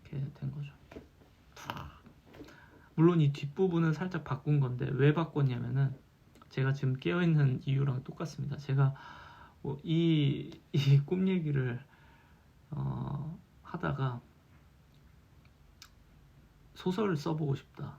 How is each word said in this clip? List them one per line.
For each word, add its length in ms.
이렇게 220
된 180
거죠. 220
물론 260
이 100
뒷부분은 600
살짝 300
바꾼 360
건데 320
왜 220
바꿨냐면은 840
제가 240
지금 220
깨어있는 680
이유랑 380
똑같습니다. 540
제가 360
뭐 220
이, 760
이 320
꿈 240
얘기를, 500
어, 680
하다가 560
"소설을 400
써보고 400
싶다." 440